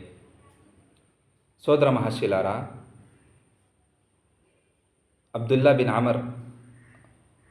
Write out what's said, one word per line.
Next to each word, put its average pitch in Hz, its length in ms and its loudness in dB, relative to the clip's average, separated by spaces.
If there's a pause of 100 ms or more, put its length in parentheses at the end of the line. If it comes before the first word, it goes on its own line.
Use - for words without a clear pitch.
(1600)
సోదర 147 300 4
మహర్షులారా, 110 800 -2 (2750)
అబ్దుల్లా 131 360 2
బిన్ 127 180 2
అమర్ 117 320 0 (1300)